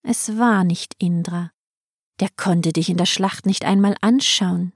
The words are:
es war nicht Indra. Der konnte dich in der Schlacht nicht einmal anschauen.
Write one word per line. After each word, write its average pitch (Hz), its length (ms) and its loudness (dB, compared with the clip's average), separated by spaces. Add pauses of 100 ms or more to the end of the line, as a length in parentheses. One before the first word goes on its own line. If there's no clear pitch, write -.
es - 340 -4
war 220 260 4
nicht 175 360 -2
Indra. 175 520 -2 (680)
Der 196 160 0
konnte 170 380 0
dich 165 160 0
in 175 80 0
der 175 80 2
Schlacht - 400 -2
nicht 196 200 0
einmal 196 360 2
anschauen. 185 760 0